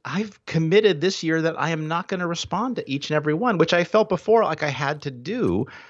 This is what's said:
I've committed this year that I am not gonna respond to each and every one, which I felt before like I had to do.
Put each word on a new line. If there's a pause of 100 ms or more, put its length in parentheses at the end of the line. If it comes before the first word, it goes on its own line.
I've
committed
this
year
that
I
am
not
gonna
respond
to
each
and
every
one,
which
I
felt
before
like
I
had
to
do. (240)